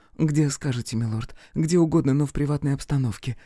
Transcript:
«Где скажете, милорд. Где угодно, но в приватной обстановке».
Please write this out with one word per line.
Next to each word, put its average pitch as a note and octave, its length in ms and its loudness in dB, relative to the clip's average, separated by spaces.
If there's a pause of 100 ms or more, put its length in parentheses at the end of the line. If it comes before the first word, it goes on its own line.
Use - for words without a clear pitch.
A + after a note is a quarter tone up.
(180)
«Где D3+ 340 2
скажете, B2 440 -4
милорд. A2+ 400 -4 (200)
Где D#3+ 240 2
угодно, D#3 340 4
но D3 140 2
в - 60 -12
приватной D3 420 0
обстановке». C3 600 -2 (100)